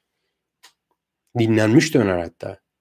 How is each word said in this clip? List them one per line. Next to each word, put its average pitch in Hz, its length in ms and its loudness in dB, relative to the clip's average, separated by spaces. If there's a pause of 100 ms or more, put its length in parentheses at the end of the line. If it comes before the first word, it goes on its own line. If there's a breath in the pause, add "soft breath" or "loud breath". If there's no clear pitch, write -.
(1400)
Dinlenmiş 113 540 2
döner 98 260 0
hatta. 98 400 -12 (220)